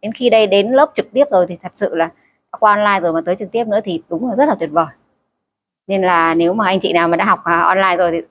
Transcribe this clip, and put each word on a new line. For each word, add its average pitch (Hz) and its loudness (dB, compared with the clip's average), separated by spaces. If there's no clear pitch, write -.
Đến 214 -8
khi 247 0
đây, 220 4
đến 202 2
lớp 277 4
trực - -6
tiếp 269 2
rồi 185 2
thì 175 -10
thật 185 -12
sự - -6
là 165 -2
qua 208 4
online 202 0
rồi 170 -2
mà 165 -2
tới 175 -2
trực 202 -12
tiếp 226 -2
nữa 208 0
thì 170 -6
đúng 214 -4
là 202 -4
rất 269 2
là 277 0
tuyệt 160 -4
vời. 160 0
Nên 196 -2
là 170 2
nếu 170 0
mà 220 -2
anh 190 0
chị 180 -4
nào 170 2
mà 170 0
đã 190 -2
học, 196 0
à, 170 0
online 185 0
rồi 175 0
thì 170 -4